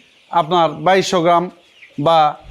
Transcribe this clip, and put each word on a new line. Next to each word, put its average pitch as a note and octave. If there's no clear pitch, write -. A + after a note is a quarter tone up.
আপনার E3+
বাইশশো F3
গ্রাম F3
বা D#3